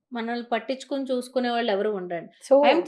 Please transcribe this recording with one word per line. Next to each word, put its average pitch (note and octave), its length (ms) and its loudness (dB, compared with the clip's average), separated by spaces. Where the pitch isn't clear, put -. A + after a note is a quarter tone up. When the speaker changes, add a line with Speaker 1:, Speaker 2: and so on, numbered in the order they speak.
Speaker 1:
మనల్ని A#3 400 -6
పట్టించుకుని C4 600 -4
చూసుకునే B3 380 -2
వాళ్ళు A#3 220 0
ఎవరు G#3 180 0
ఉండరండి. F3 420 -6
Speaker 2:
So C4+ 80 6
Speaker 1:
I - 60 8
am E4+ 140 2